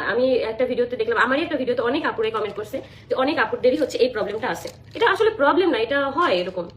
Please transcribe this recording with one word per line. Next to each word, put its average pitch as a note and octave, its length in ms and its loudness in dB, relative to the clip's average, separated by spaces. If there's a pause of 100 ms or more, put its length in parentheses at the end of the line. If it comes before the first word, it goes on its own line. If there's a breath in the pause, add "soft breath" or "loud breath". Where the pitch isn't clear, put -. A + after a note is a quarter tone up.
(120)
আমি B3+ 240 2
একটা A3+ 300 -2
ভিডিওতে A#3+ 300 -2
দেখলাম, A3 220 -2
আমারই C4 240 2
একটা E4 140 -2
ভিডিওতে B3 260 -2
অনেক C#4 240 0
আপুরাই A3+ 260 -2
কমেন্ট G3+ 240 -4
করছে G#3+ 260 -8 (280 loud breath)
যে B3 60 -2
অনেক C#4+ 220 2
আপুদেরই A#3+ 400 2
হচ্ছে C4 200 -2
এই B3 120 4
প্রবলেমটা G#3+ 380 -4
আছে। E3+ 220 -6 (240)
এটা F#4+ 180 2
আসলে G#4+ 180 2
প্রবলেম E4 400 2
না, B3+ 80 2
এটা C#4 320 0
হয় C#4 260 2
এরকম। F3+ 420 -4